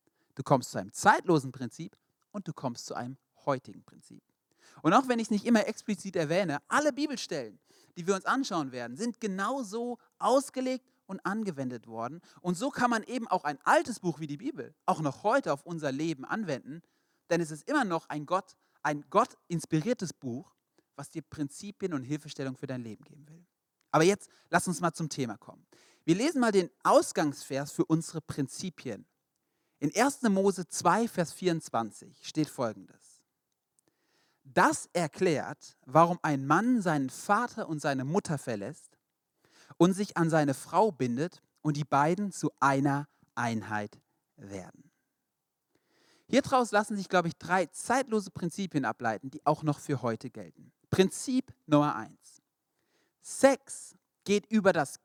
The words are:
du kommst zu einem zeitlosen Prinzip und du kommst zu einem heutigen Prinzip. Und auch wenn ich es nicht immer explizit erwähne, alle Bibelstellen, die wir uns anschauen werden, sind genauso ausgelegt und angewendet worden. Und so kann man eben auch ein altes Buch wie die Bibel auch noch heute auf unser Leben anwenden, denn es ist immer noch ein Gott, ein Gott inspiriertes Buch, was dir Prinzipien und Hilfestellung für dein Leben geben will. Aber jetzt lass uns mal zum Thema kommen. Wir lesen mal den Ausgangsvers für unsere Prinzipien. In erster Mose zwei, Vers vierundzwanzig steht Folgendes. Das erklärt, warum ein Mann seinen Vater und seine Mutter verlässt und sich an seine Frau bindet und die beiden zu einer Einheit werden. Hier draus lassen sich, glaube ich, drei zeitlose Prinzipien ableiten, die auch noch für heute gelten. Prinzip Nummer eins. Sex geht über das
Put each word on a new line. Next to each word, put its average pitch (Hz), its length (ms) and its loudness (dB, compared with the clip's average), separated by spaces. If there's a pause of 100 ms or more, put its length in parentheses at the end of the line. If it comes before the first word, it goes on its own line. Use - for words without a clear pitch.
(340)
du 139 80 -8
kommst 131 300 2
zu 113 60 -6
einem 98 140 -8
zeitlosen 165 600 4
Prinzip - 440 -12 (360)
und 202 160 -10
du 156 40 -6
kommst - 340 -8
zu - 80 -10
einem 127 220 -8 (280)
heutigen 135 400 -6
Prinzip. - 400 -20 (580)
Und 165 100 6
auch 262 160 6
wenn 233 120 0
ich 220 60 -4
es - 40 -18
nicht 208 160 0
immer 226 220 4
explizit 196 480 -6
erwähne, 160 520 0
alle 285 240 2
Bibelstellen, 202 680 -6 (360)
die 170 100 -8
wir 196 100 2
uns 185 80 -10
anschauen 180 480 -2
werden, 123 240 -8
sind 220 240 -6
genauso 226 760 -4 (200)
ausgelegt 254 680 0 (220)
und 190 180 -10
angewendet 139 600 -4
worden. 113 340 -8 (200)
Und 180 160 -2
so 247 140 -2
kann 247 200 0
man 220 140 0
eben 233 240 -6
auch 180 160 0
ein 143 180 -4
altes 262 380 2
Buch 170 180 -2
wie 160 80 -8
die 143 100 -8
Bibel 240 380 -10 (100)
auch 151 160 0
noch 147 220 -4
heute 220 300 2
auf 139 120 -4
unser 151 280 -4
Leben 143 320 -4
anwenden, 156 580 -6 (480)
denn 170 100 4
es 156 100 -2
ist 156 180 -10
immer 277 160 2
noch 165 240 -2
ein 151 180 -6
Gott, 185 300 -4 (260)
ein 147 280 -2
Gott 220 260 2 (100)
inspiriertes 165 680 -2
Buch, - 420 -10 (420)
was 147 140 -14
dir 156 120 -10
Prinzipien 180 720 -8
und 131 80 -4
Hilfestellung 139 540 -8
für 139 100 -10
dein 127 160 -8
Leben 110 220 -14
geben - 240 -20
will. 160 180 -20 (440)
Aber 156 140 6
jetzt 196 240 2 (220)
lass 170 160 4
uns 175 140 -2
mal 170 120 0
zum 160 160 -4
Thema 117 280 -6
kommen. - 300 -20 (380)
Wir 165 120 4
lesen 277 240 2
mal 226 120 4
den 185 180 4 (120)
Ausgangsvers 151 880 2
für - 120 0
unsere 160 360 0
Prinzipien. 135 840 -8 (720)
In 147 120 -2
erster 240 400 2
Mose 190 380 0
zwei, 202 400 2
Vers - 240 -4
vierundzwanzig - 960 -6
steht 151 240 -2
Folgendes. - 720 -8 (1200)
Das 185 460 2
erklärt, 151 960 -2
warum 165 340 6
ein 139 260 0
Mann 214 360 4
seinen 151 260 0
Vater 214 580 -2
und 156 140 -6
seine 139 240 -2
Mutter 160 320 -2
verlässt 113 600 -10 (800)
und 180 160 6
sich 196 240 -4
an 165 100 2
seine 151 240 4
Frau 185 400 2
bindet 131 500 -4 (200)
und 147 160 -2
die 147 60 -4
beiden 175 460 2
zu - 300 -4
einer 139 480 2 (260)
Einheit 107 640 -6 (380)
werden. 95 560 -16 (1400)
Hier 262 140 4
draus 254 300 2
lassen 214 240 2
sich, 190 120 -6
glaube 175 200 2
ich, 165 100 -6
drei 175 280 0
zeitlose 226 640 -2
Prinzipien 165 540 -4
ableiten, 113 460 -4
die - 160 -16
auch 151 160 2
noch 147 160 0
für 139 240 -4
heute 120 260 -4
gelten. - 440 -18 (180)
Prinzip - 640 0 (100)
Nummer 147 320 4
eins. - 460 -16 (800)
Sex - 720 2 (280)
geht 202 260 0
über 190 240 4
das 151 300 -2